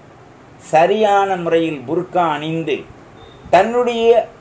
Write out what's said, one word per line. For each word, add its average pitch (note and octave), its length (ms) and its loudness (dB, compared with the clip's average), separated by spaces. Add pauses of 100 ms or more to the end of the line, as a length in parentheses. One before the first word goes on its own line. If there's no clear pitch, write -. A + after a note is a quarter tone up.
(580)
சரியான G3 760 2
முறையில் E3 520 -2
புர்கா F3 300 -4
அணிந்து D#3 640 -2 (680)
தன்னுடைய A#3 760 2 (140)